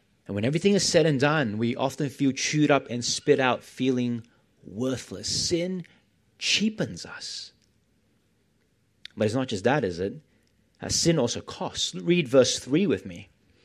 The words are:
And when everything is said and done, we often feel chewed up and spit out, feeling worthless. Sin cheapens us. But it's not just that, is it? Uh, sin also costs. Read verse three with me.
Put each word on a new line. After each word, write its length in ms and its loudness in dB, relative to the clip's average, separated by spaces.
And 80 -6
when 80 -2
everything 300 2
is 120 2
said 200 4
and 160 2
done, 360 2
we 160 0
often 360 -2
feel 240 0
chewed 360 2
up 200 2
and 160 -6
spit 340 2
out, 240 0
feeling 600 -2
worthless. 640 -6
Sin 560 -2
cheapens 680 -2
us. 480 -14
But 80 0
it's 120 0
not 120 -2
just 160 -6
that, 220 2
is 160 -2
it? 140 -4
Uh, 80 -6
sin 280 2
also 220 0
costs. 560 -8
Read 320 0
verse 320 4
three 260 0
with 200 0
me. 240 -16